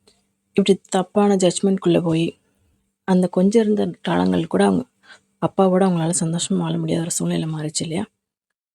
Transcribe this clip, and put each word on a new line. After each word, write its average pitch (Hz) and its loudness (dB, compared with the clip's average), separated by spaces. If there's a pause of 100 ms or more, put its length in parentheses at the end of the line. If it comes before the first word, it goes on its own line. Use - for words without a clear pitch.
(560)
இப்படி 190 2 (100)
தப்பான 202 0
ஜட்ஜ்மெண்ட்குள்ள 185 0
போய் 165 0 (800)
அந்த 185 2
கொஞ்சம் 202 2
இருந்த 208 0 (180)
காலங்கள் 175 0
கூட 190 0
அவங்க 190 0 (540)
அப்பாவோட 185 2
அவங்களால 170 0
சந்தோஷமா 170 -2
வாழ 170 -2
முடியாத 165 -2
ஒரு 170 -8
சூழ்நிலை 170 -4
மாறிச்சு 156 -6
இல்லையா? 165 -6 (720)